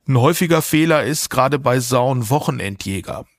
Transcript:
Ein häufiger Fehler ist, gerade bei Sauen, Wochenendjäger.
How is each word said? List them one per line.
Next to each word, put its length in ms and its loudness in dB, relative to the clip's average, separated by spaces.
Ein 100 2
häufiger 440 2
Fehler 420 2
ist, 260 -4
gerade 300 0
bei 200 0
Sauen, 500 0
Wochenendjäger. 960 -4